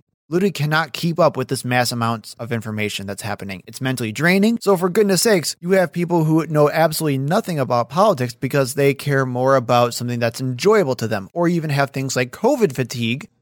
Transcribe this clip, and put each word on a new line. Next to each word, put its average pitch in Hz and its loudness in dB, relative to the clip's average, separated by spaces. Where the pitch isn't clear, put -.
literally 185 0
cannot 151 -2
keep 165 -2
up 156 4
with 127 -4
this 131 -4
mass 123 0
amounts 117 -4
of 120 -10
information 107 -4
that's 98 -10
happening. 98 -10
It's 113 -18
mentally 127 -4
draining. 196 2
So 196 2
for 180 0
goodness 196 2
sakes, 202 0
you 175 -6
have 185 2
people 170 0
who 156 2
know 151 4
absolutely 156 0
nothing 160 -2
about 120 0
politics 147 2
because 135 -2
they 139 2
care 135 -2
more 127 2
about 120 2
something 120 -4
that's 117 -2
enjoyable 147 2
to 117 -4
them, 101 -4
or 170 0
even 165 0
have 139 0
things 135 -4
like 123 -2
covid 226 0
fatigue 120 -4